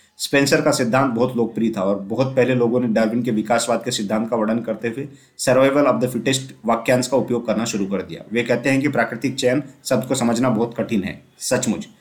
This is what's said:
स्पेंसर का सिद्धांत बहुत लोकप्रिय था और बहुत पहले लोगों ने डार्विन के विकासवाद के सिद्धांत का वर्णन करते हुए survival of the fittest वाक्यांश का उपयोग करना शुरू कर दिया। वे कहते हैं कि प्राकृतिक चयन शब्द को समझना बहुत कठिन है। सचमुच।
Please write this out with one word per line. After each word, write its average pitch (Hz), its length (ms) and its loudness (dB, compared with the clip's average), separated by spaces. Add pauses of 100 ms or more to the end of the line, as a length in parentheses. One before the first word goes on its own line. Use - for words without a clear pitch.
(180)
स्पेंसर 139 440 2
का 151 100 4
सिद्धांत 131 420 0
बहुत 123 220 0
लोकप्रिय 113 420 0
था 98 40 -2
और 98 180 0
बहुत 117 360 -4
पहले 123 200 2
लोगों 120 240 2
ने 123 80 0
डार्विन 113 360 0
के 120 80 4
विकासवाद 113 540 0
के 123 60 -2
सिद्धांत 110 380 -2
का 123 60 0
वर्णन 113 240 0
करते 110 280 -4
हुए 135 200 -6 (320)
survival 135 480 4
of 113 140 2
the 123 100 0
fittest 131 300 -2 (240)
वाक्यांश 127 420 2
का 139 100 0
उपयोग 120 300 -2
करना 113 180 0
शुरू 101 200 -2
कर 98 160 -4
दिया। 80 300 -12
वे 117 120 0
कहते 135 260 0
हैं 135 120 2
कि 147 60 0
प्राकृतिक 120 480 -2
चयन 127 280 0 (220)
शब्द 120 220 -2
को 135 80 -2
समझना 117 340 0
बहुत 113 280 -2
कठिन 104 260 -2
है। 85 200 -10 (160)
सचमुच। - 480 -2 (140)